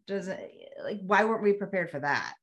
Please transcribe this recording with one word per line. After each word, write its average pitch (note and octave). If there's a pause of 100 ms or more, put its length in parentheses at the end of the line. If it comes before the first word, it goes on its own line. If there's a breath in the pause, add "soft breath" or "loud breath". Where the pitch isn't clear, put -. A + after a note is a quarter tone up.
doesn't, F#3+ (440)
like, G3+
why G3
weren't A3
we G3+
prepared F#3
for D3
that? B2